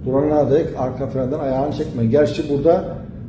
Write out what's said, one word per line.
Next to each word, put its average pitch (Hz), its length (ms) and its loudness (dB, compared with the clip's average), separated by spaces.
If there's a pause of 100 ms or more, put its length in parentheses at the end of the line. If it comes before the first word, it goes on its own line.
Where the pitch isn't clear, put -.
Durana 139 460 2
dek 156 140 4 (120)
arka 127 300 -4
frenden 131 320 -4
ayağını 139 340 -2
çekme. 135 320 -2
Gerçi 147 440 2
burada 165 480 2 (320)